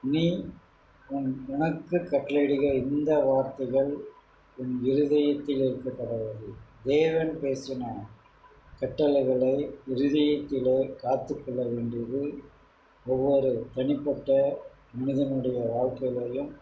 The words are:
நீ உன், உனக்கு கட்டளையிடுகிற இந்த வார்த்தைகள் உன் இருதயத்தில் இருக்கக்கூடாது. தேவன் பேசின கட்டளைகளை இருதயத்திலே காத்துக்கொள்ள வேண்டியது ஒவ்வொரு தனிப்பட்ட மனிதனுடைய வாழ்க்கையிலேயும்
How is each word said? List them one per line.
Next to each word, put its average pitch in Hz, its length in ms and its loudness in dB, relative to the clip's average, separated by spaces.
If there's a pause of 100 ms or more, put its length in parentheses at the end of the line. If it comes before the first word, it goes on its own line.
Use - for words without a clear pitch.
நீ 170 420 0 (640)
உன், 135 380 -4
உனக்கு 151 500 -2
கட்டளையிடுகிற 143 760 2
இந்த 147 440 2
வார்த்தைகள் 135 760 2 (600)
உன் 127 260 -4
இருதயத்தில் 143 800 2
இருக்கக்கூடாது. 113 920 -4 (320)
தேவன் 156 580 2
பேசின 135 420 -4 (960)
கட்டளைகளை 135 1000 2 (100)
இருதயத்திலே 135 1120 2
காத்துக்கொள்ள 123 720 -2
வேண்டியது 120 600 -4 (720)
ஒவ்வொரு 131 680 2
தனிப்பட்ட 139 840 2 (340)
மனிதனுடைய 131 680 0
வாழ்க்கையிலேயும் 123 1000 -2